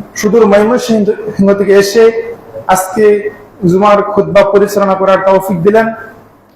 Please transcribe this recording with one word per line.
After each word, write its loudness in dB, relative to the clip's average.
সুদূর 2
ময়মনসিংহ 0
থেকে 0
এসে 2
আজকে 0
জুমার 2
খুতবা 0
পরিচালনা 0
করার 0
তৌফিক 0
দিলেন 2